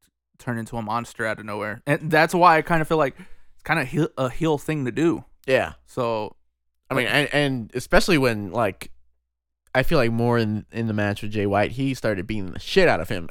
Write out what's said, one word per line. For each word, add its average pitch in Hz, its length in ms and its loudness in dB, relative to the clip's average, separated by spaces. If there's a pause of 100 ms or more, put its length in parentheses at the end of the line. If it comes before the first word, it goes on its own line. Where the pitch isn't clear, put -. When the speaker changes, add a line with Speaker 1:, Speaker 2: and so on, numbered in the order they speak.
(380)
Speaker 1:
turned 117 220 -6
into 113 160 -10
a 117 60 -4
monster 113 440 -4
out 107 140 -4
of 104 60 -14
nowhere. 104 420 -8
And 151 240 -2
that's 160 240 4
why 170 220 6
I 160 40 2
kinda 160 220 0
feel 160 140 0
like 139 200 0
it's - 460 -18
kinda 151 220 -2
heel, 139 320 0
a 131 120 -2
heel 156 280 -2
thing 151 260 -6
to 123 80 -4
do. 156 320 0 (240)
Speaker 2:
Yeah. 110 260 2 (120)
Speaker 1:
So, 113 500 -4 (540)
Speaker 2:
I 135 60 -4
mean, 127 100 0
Speaker 1:
like 104 100 0
Speaker 2:
and, 143 180 0
and 135 420 -2
especially 175 420 4
when, 107 340 0
like, 104 400 -4 (840)
I 131 100 4
feel 160 140 4
like 117 160 4
more 117 240 2
in, 107 340 0
in 113 160 -4
the 110 60 -2
match 104 280 -2
with 104 100 -6
Jay 104 140 0
White, 98 260 2
he 135 240 -2
started 104 320 -4
beating 101 260 -6
the - 60 -12
shit - 280 4
out 101 140 2
of 85 80 -6
him. 90 200 -6